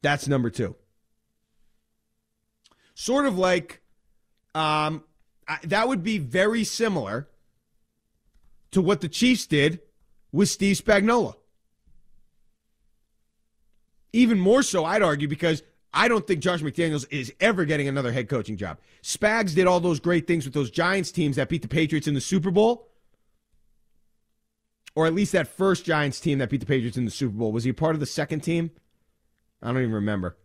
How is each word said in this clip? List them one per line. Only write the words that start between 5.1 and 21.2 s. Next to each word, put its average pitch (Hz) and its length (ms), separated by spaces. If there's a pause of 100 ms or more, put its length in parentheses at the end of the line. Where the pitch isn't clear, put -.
I, 151 160
that 196 240
would 247 160
be 214 160
very 190 460
similar 143 640 (1400)
to 190 100
what - 180
the 175 80
Chiefs 240 380
did 156 320 (540)
with 185 160
Steve 196 300
Spagnuolo. 208 560 (2750)
Even 226 280
more 226 240
so, 175 200
I'd 196 180
argue, 147 260
because 156 340 (320)
I 196 140
don't 226 180
think 175 140
Josh 175 220
McDaniels 151 500
is 131 260
ever 190 260
getting 147 220
another 135 240
head 120 180
coaching 110 280
job. 90 220 (260)
Spags 208 500
did 185 140
all 180 100
those 170 220
great 170 260
things 165 180
with 131 80
those 135 200
Giants 180 400
teams 147 240